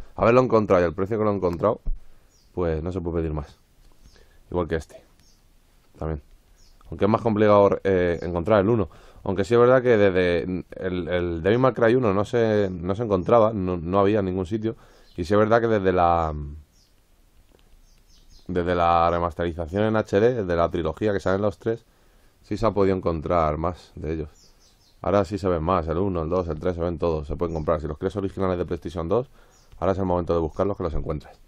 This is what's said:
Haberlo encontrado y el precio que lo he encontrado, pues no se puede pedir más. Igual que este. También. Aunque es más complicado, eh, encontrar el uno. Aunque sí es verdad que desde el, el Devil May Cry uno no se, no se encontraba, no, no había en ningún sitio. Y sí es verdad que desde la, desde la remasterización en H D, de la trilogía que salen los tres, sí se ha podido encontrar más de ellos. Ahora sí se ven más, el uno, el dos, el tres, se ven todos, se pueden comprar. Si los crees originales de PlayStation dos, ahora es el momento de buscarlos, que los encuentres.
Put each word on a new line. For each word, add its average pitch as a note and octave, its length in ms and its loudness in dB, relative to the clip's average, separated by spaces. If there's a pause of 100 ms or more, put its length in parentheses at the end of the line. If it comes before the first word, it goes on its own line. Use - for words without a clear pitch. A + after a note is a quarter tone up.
(140)
Haberlo A#2+ 260 4
encontrado G#2+ 420 2
y F2 40 2
el E2 80 -4
precio F#2+ 240 -4
que G#2+ 60 0
lo G#2 80 0
he - 20 0
encontrado, F2+ 460 -2 (760)
pues E2 260 -2
no F2 120 -8
se F#2 80 -6
puede E2+ 180 -4
pedir D#2+ 140 -4
más. D2+ 260 -10 (960)
Igual E2+ 160 -4
que E2 80 -4
este. - 260 -10 (960)
También. D#2+ 240 -8 (680)
Aunque E2 180 -2
es G2+ 40 4
más G#2+ 120 2
complicado, G#2 600 4
eh, F2+ 400 0
encontrar F2+ 380 2
el F#2+ 80 2
uno. A2 200 0 (360)
Aunque F#2+ 200 -2
sí A2 100 -2
es A#2+ 60 6
verdad B2 220 6
que A#2+ 140 4
desde F2+ 460 4 (340)
el, F2+ 320 -6
el F2 340 -2
Devil G#2 160 4
May C3 140 2
Cry A2+ 220 2
uno A#2+ 200 2
no G2+ 100 0
se, G#2+ 460 0
no F2+ 240 -4
se G#2 80 -6
encontraba, G#2+ 500 4
no, F#2 240 -2
no F2 220 -2
había G2+ 220 2
en F#2+ 60 -2
ningún F#2 200 -4
sitio. A2 300 -6 (400)
Y F2+ 80 -6
sí G2+ 100 0
es G2+ 40 6
verdad G#2+ 220 4
que A2+ 60 -2
desde G2+ 260 2
la, E2+ 400 2 (2250)
desde F2 280 -2
la E2+ 360 2
remasterización E2+ 720 -4
en A2 140 0
H G#2+ 240 0
D, A#2 240 2
de E2+ 120 -2
la E2+ 140 2
trilogía E2+ 420 -4
que F#2+ 80 -2
salen F#2+ 220 -2
los G#2 160 -4
tres, A2+ 260 -6 (580)
sí - 140 -8
se F#2+ 80 -6
ha A2 60 2
podido F#2+ 260 0
encontrar E2 640 0
más E2 380 -6
de E2 180 -6
ellos. D2+ 160 -8 (720)
Ahora F#2+ 240 2
sí G2+ 100 -8
se F#2+ 120 -4
ven E2+ 140 0
más, E2+ 260 0
el D#2+ 100 -2
uno, F#2 240 -2
el D#2 80 -4
dos, F2+ 180 -2
el D#2 100 -6
tres, F2 160 -4
se E2+ 60 -8
ven E2+ 180 -4
todos, D#2 280 -2
se D#2 100 -8
pueden E2 180 -4
comprar. D#2+ 280 -2
Si D#2 40 -8
los D2+ 120 -8
crees F#2 180 -4
originales F#2+ 400 -4
de F2 80 -4
PlayStation E2+ 440 -8
dos, A2 200 -2 (500)
ahora F2+ 140 -2
es F2+ 60 -4
el F#2+ 80 -4
momento F2 260 -2
de E2+ 80 0
buscarlos, F#2+ 380 -4
que F#2 60 -6
los D#2+ 100 -6
encuentres. D2+ 540 -6